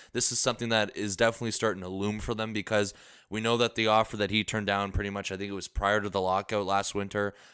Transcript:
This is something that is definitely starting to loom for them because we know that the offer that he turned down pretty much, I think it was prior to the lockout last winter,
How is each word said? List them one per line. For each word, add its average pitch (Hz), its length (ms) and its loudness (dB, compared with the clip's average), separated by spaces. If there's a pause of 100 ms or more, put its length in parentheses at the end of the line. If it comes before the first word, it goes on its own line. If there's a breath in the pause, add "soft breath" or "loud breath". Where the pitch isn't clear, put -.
(120 loud breath)
This 120 180 0
is 120 80 -2
something 120 300 -2
that 110 280 2
is 101 200 -4
definitely 113 340 2
starting 101 320 0
to 90 60 -8
loom 101 320 -2
for 120 140 -4
them 110 180 -6
because 104 420 0 (360 soft breath)
we 107 100 -4
know 117 160 2
that 117 180 2
the 110 140 2
offer 110 280 4
that 101 140 2
he 107 140 2
turned 107 240 -2
down 98 240 0
pretty 101 180 -2
much, 98 220 -6
I 95 40 -6
think 101 140 -6
it 98 40 -6
was 92 120 -8
prior 104 340 2
to 101 80 -2
the 95 120 0
lockout 95 460 0
last 98 280 0
winter, 101 400 -2 (200 soft breath)